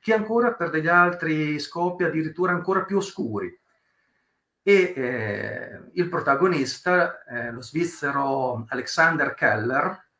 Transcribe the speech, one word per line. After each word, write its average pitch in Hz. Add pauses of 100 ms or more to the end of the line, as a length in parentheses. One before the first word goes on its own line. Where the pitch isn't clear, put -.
chi 220
ancora 226
per 170
degli 156
altri 160
scopi 175
addirittura 160
ancora 185
più 196
oscuri. 98 (1040)
E, 185
eh, 110
il 175
protagonista, 170
eh, 120
lo 120
svizzero 139
Alexander 147
Keller 123 (100)